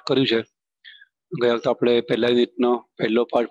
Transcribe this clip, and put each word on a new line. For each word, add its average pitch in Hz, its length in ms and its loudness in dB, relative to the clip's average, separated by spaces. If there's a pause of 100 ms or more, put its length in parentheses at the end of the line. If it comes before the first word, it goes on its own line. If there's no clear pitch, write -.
કર્યું 135 200 0
છે, 117 140 0 (1000)
ગયા 120 120 2
વખતે 117 160 -2
આપણે 120 300 2
પહેલા 117 280 -2
યુનિટનો 120 680 0
પહેલો 117 260 0
પાર્ટ 120 260 -2